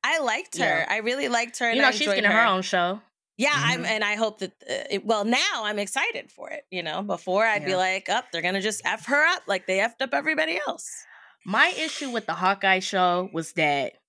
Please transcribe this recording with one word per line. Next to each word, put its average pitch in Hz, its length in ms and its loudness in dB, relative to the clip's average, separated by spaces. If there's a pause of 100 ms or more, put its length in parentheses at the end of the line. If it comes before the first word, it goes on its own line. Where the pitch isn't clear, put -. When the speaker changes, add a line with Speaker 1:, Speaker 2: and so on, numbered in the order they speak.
Speaker 1:
I 320 180 0
liked 269 400 -2
her. 262 40 2
Speaker 2:
Yeah. 165 240 2
Speaker 1:
I 202 120 0
really 254 280 -2
liked 233 320 -2
her, 247 60 0
Speaker 2:
You 233 60 2
Speaker 1:
and 254 100 4
Speaker 2:
know, 285 80 6
Speaker 1:
I - 20 2
Speaker 2:
she's 214 120 -2
Speaker 1:
enjoyed 202 120 2
Speaker 2:
getting 208 160 2
her 214 120 4
Speaker 1:
her. 233 40 4
Speaker 2:
own 190 140 2
show. 185 400 0 (340)
Speaker 1:
Yeah, 262 180 0
I'm, 254 280 2
Speaker 3:
Mm-hmm. 240 100 -4
Speaker 1:
and 220 140 0
I 208 100 0
hope 214 240 -2
that, 226 120 -8 (180)
uh, - 200 -2
it, - 160 -4
well, 208 200 2
now 269 400 0
I'm 208 140 -2
excited 277 520 -4
for - 200 -16
it, - 200 -12
you 180 120 -6
know? 160 200 -4
Before, 202 420 0
I'd 208 200 0
be 185 60 -2
Speaker 2:
Yeah. 190 60 2
Speaker 1:
like, 185 320 0
"Oh, 220 120 0 (100)
they're - 100 -4
gonna 185 200 0
just 202 240 -2
F - 220 -2
her 285 200 4
up 359 180 0
like 190 220 -2
they 190 140 2
F'd 233 200 -2
up 262 120 -4
everybody 311 520 0
else." - 220 -8 (580)
Speaker 2:
My 277 320 4
issue 302 340 -4
with 226 160 -4
the 165 80 -4
Hawkeye 190 440 2
show 180 540 2
was 160 200 -4
that 143 420 0 (140)